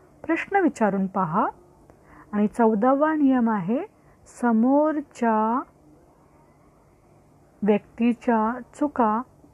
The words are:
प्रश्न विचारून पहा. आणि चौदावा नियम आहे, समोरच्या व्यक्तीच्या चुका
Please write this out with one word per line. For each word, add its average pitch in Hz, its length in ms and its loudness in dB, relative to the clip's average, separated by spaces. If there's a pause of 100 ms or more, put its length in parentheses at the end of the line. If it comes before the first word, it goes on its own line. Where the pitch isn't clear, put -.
(240)
प्रश्न 330 320 -4
विचारून 202 520 0
पहा. 190 400 -2 (840)
आणि 208 160 0
चौदावा 254 680 2
नियम 262 340 2
आहे, 214 300 -4 (640)
समोरच्या 240 1200 0 (2000)
व्यक्तीच्या 226 960 0 (200)
चुका 240 420 0 (320)